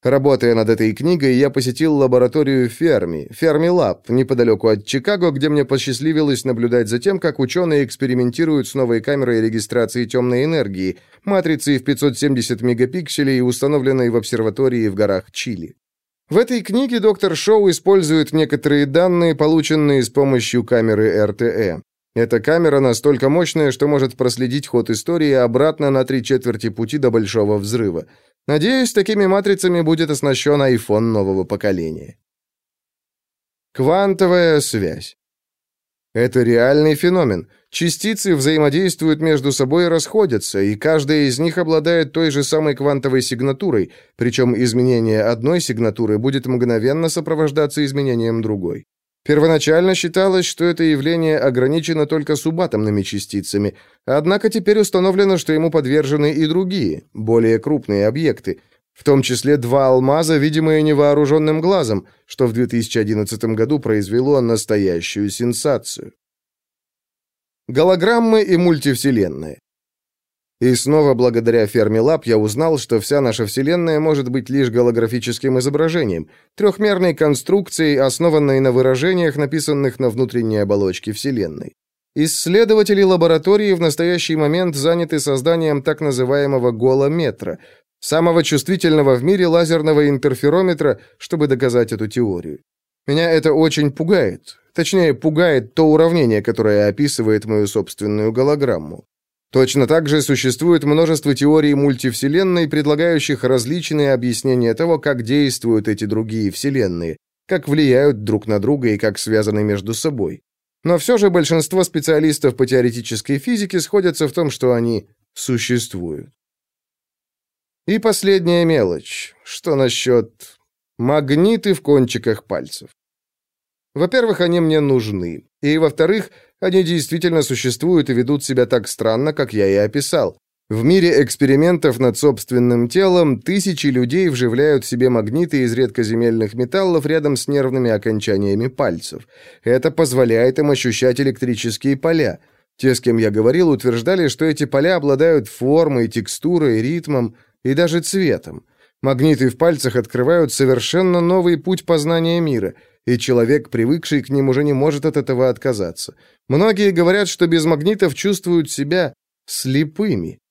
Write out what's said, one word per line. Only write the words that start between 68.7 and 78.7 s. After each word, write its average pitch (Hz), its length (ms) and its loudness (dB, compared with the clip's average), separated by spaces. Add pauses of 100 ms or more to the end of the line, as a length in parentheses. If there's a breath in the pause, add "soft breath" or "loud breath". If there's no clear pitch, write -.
И 123 140 4
снова 143 400 2
благодаря 117 520 2
Fermilab 113 580 2
я 117 120 2
узнал, 127 420 0
что 117 200 -2
вся 143 220 0
наша 117 260 -2
Вселенная 156 540 0
может 147 280 0
быть 123 220 -6
лишь 131 200 2
голографическим 120 920 0
изображением, 139 720 -2 (260 soft breath)
трёхмерной 196 580 0
конструкцией, 156 840 0
основанной 143 580 2
на 135 140 2